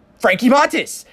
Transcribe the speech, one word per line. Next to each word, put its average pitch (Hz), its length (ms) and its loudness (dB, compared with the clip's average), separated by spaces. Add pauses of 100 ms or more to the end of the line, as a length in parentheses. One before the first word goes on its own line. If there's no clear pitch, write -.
(200)
Frankie 190 300 0
Montas. 285 640 0